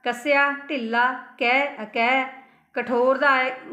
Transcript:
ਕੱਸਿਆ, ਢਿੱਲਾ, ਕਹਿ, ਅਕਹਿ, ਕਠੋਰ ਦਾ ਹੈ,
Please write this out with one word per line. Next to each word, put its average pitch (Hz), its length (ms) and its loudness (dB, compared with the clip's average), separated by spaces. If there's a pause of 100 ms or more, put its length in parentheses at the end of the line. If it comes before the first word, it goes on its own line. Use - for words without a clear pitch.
ਕੱਸਿਆ, 277 480 2
ਢਿੱਲਾ, 262 600 -2 (240)
ਕਹਿ, 262 460 0
ਅਕਹਿ, 247 420 0 (480)
ਕਠੋਰ 254 440 0
ਦਾ 277 180 4
ਹੈ, 254 140 0 (240)